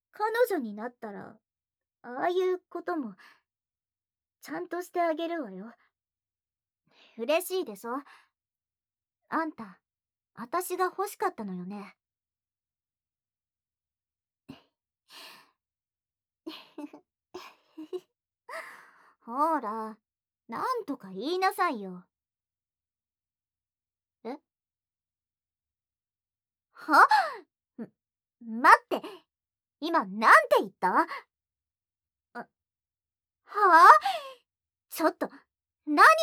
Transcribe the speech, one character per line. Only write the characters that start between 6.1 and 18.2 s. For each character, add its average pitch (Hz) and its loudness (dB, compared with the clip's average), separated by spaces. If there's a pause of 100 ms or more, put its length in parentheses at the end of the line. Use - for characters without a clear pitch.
嬉 294 -2
し 370 -4
い 339 -6
で 214 -12
し 190 -18
ょ？ 254 -6 (1300)
あ 302 -2
ん 311 -8
た、 202 -20 (560)
私 359 -8
が 370 0
欲 370 -6
し - -16
か 403 -4
っ - -6
た 220 -12
の 190 -10
よ 180 -10
ね。 196 -14 (2500)
<laughs> - -20 (2250)